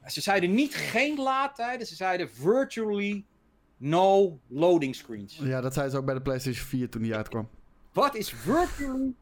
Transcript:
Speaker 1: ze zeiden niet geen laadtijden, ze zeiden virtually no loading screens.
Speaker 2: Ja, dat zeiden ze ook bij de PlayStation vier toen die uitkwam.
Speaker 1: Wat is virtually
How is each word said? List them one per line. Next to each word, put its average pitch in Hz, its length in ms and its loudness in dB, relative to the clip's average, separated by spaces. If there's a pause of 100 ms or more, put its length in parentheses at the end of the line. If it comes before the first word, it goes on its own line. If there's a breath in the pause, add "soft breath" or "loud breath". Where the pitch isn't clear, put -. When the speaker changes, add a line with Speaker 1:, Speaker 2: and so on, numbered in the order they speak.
Speaker 1:
ze - 140 -8
zeiden 190 340 2
niet 277 200 2
geen 262 440 0
laadtijden, 262 680 -2
ze 165 80 -16
zeiden 180 360 -2
virtually 202 920 0 (520)
no 180 600 4 (100)
loading 147 460 4
screens. 101 480 -12
Speaker 2:
Ja, 131 180 -2
dat 131 120 -4
zeiden 139 220 -2
ze 139 60 0
ook 135 60 -4
bij 135 80 0
de 127 80 -4
PlayStation 131 440 -2
vier 127 220 -2
toen 113 140 -6
die 113 120 -2
uitkwam. 110 340 -6 (440)
Speaker 1:
Wat 269 220 2
is 214 160 -6
virtually 254 920 -2